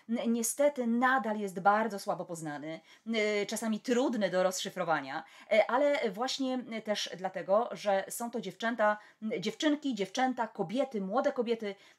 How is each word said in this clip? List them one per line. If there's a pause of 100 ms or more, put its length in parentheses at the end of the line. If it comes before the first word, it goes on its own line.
N-,
niestety
nadal
jest
bardzo
słabo
poznany, (260)
e,
czasami
trudny
do
rozszyfrowania, (260)
e,
ale
właśnie,
m,
też
dlatego,
że
są
to
dziewczęta, (240)
m,
dziewczynki,
dziewczęta,
kobiety,
młode
kobiety, (240)